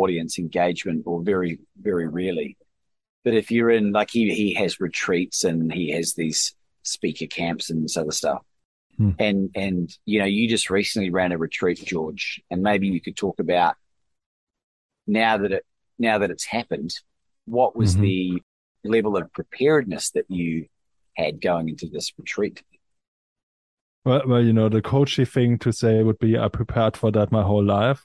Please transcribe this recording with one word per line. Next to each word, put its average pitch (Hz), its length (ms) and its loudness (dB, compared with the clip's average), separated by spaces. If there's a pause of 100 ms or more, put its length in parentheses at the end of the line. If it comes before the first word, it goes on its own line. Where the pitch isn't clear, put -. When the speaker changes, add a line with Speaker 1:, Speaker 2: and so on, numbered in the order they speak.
Speaker 1:
audience 85 360 -2
engagement 87 680 -2
or 87 180 -4
very, 90 360 -2 (200)
very 90 300 -2
rarely. 80 480 -6 (680)
But 117 100 2
if 107 160 0
you're 117 180 2
in, 107 240 4
like, 104 180 2
he, 107 240 2
he 101 200 0
has 95 260 -2
retreats 90 640 -2
and 82 260 0
he 80 200 -4
has 82 240 -4
these 80 400 -4 (280)
speaker - 440 -6
camps 85 420 -6
and 80 160 -2
this 76 140 -4
other 78 120 -4
stuff. 71 320 -2 (540)
Speaker 2:
Hmm. 104 220 4
Speaker 1:
And, 98 360 0
and, 92 520 -4
you 104 140 0
know, 98 40 2
you 104 240 0
just 113 220 -2
recently 98 400 0
ran 90 220 0
a 85 40 -2
retreat, 82 480 -2
George, 78 560 -6 (100)
and 90 120 -2
maybe 101 240 0
you 90 160 -2
could - 140 -12
talk 95 220 -4
about 87 380 2 (1300)
now 110 300 2
that 98 160 0
it, - 140 -4 (320)
now 113 180 2
that 98 140 2
it's - 160 -8
happened, 85 480 -6 (500)
what 120 320 0
was 107 160 4
Speaker 2:
Mm-hmm. 98 100 4
Speaker 1:
the 92 400 0 (400)
level 107 360 2
of 85 160 -6
preparedness 127 760 0
that 73 160 -2
you 82 400 -4 (480)
had 78 240 -4
going 85 300 -2
into 78 180 -10
this - 300 -10
retreat? - 440 -6 (1400)
Speaker 2:
Well, 135 220 4
well, 123 180 4
you 113 80 6
know, 110 160 6
the 107 140 2
coachy 139 420 2
thing 120 360 2
to 113 120 0
say 110 300 4
would 110 160 2
be, 110 180 2
"I 113 120 0
prepared 110 480 0
for 110 160 2
that 104 200 2
my 110 100 4
whole 101 220 4
life," 104 400 2